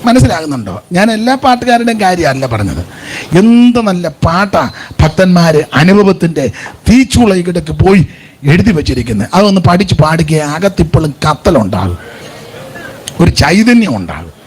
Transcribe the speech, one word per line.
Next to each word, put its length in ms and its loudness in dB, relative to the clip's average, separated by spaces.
മനസ്സിലാകുന്നുണ്ടോ? 760 0
ഞാൻ 200 2
എല്ലാ 240 0
പാട്ടുകാരുടെയും 680 0
കാര്യമല്ല 440 0
പറഞ്ഞത്. 400 -4
എന്ത് 440 2
നല്ല 300 -4
പാട്ടാ 440 -2
ഭക്തന്മാര് 720 2
അനുഭവത്തിന്റെ 800 2
തീച്ചൂളയിലേക്ക് 840 2
പോയി 360 4
എഴുതി 280 2
വെച്ചിരിക്കുന്നത്. 600 -2
അതൊന്ന് 280 2
പഠിച്ച് 420 2
പാടിക്കുക. 340 0
അകത്തിപ്പോഴും 760 -2
കത്തലുണ്ടാകും, 760 -2
ഒരു 120 4
ചൈതന്യം 640 2
ഉണ്ടാകും. 520 -10